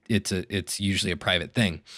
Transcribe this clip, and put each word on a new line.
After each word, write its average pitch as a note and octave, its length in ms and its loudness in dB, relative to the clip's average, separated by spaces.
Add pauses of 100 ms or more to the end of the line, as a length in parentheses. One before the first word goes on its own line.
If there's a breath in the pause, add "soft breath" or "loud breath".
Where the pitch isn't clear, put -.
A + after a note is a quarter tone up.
it's G#2 220 2
a, F#2 240 -2
it's - 240 -4
usually G2 320 0
a E2+ 60 -2
private F2+ 360 0
thing. G2 280 2 (160 loud breath)